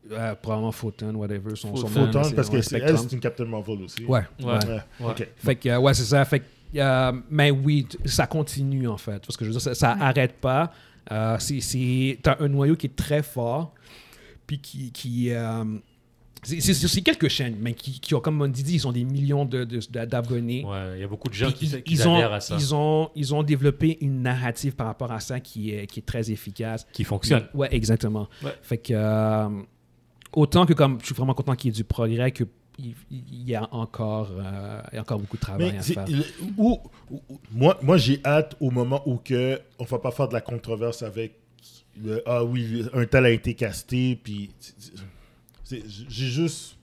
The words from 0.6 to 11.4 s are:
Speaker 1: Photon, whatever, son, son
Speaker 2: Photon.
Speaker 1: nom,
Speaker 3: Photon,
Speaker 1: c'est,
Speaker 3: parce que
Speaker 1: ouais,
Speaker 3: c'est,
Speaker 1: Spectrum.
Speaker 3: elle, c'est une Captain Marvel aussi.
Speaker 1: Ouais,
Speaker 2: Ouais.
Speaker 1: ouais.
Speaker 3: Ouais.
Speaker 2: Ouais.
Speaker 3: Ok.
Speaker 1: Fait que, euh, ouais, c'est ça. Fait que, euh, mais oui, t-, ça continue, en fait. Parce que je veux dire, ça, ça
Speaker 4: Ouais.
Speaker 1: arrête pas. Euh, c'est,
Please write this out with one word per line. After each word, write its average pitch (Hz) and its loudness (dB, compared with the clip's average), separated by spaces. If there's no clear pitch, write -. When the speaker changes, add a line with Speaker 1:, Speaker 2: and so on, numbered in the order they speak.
Speaker 1:
Photon, 110 -6
whatever, 104 -6
son, 101 -8
son 120 -2
Speaker 2:
Photon. 107 2
Speaker 1:
nom, 135 8
Speaker 3:
Photon, 135 4
Speaker 1:
c'est, 151 2
Speaker 3:
parce - 2
que 139 2
Speaker 1:
ouais, 120 6
Speaker 3:
c'est, - 0
Speaker 1:
Spectrum. 151 4
Speaker 3:
elle, - 4
c'est - -4
une 123 -4
Captain 120 -2
Marvel 107 -4
aussi. 110 -8
Speaker 1:
Ouais, 123 4
Speaker 2:
Ouais. 123 -8
Speaker 1:
ouais. 120 0
Speaker 3:
Ouais. 113 -4
Speaker 2:
Ouais. 117 -2
Speaker 3:
Ok. 110 -4
Speaker 1:
Fait 127 0
que, - -4
euh, 120 4
ouais, 135 6
c'est 123 2
ça. 139 6
Fait 139 2
que, - -6
euh, 131 4
mais 147 6
oui, 139 4
t-, - -14
ça 123 4
continue, 135 -2
en 107 -2
fait. 101 -8
Parce - -8
que - -6
je 107 -2
veux 113 -2
dire, 123 -2
ça, 135 -2
ça 120 4
Speaker 4:
Ouais. 196 -2
Speaker 1:
arrête 131 2
pas. 139 0
Euh, 110 0
c'est, 143 -2